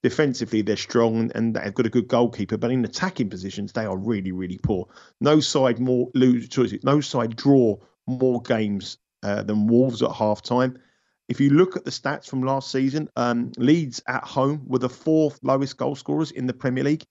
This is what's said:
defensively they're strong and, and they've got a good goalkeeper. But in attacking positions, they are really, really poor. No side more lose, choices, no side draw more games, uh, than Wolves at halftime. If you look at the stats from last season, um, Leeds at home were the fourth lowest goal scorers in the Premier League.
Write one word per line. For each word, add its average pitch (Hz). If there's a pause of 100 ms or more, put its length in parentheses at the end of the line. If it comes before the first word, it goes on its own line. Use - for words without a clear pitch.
defensively 120
they're 101
strong 113
and, 113
and 113
they've 95
got 117
a 110
good 113
goalkeeper. 117
But 120
in 127
attacking 160
positions, 95
they 113
are 95
really, 98
really 92
poor. 92 (320)
No 151
side 127
more 127
lose, 123
choices, -
no 143
side 117
draw 123 (320)
more 127
games, 107 (240)
uh, 101
than 107
Wolves 120
at 117
halftime. 123 (500)
If 123
you 143
look 175
at -
the 135
stats -
from 131
last 131
season, 135
um, 120
Leeds 143
at 127
home 139
were 127
the 123
fourth 156
lowest 135
goal 135
scorers 147
in 127
the 123
Premier 127
League. 156